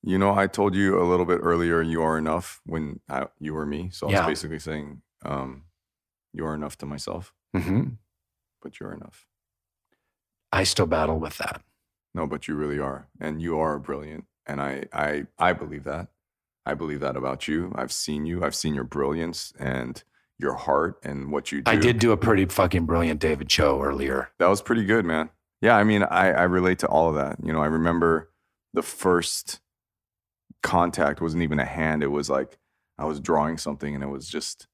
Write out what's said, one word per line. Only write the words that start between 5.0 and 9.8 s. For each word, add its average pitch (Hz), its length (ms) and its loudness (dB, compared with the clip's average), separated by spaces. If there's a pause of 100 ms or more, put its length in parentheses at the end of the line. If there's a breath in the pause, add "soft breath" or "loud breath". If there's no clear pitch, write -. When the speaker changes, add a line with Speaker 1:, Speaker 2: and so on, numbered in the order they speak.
Speaker 1:
um, 67 400 -8 (720)
"You 80 120 -6
are 78 80 -4
enough" 76 240 -8
to - 80 -10
myself. 73 460 -10 (220)
Speaker 2:
Mm-hmm. 95 300 0 (760)
Speaker 1:
But - 180 -18
you're - 120 -12
enough. - 340 -18 (1300)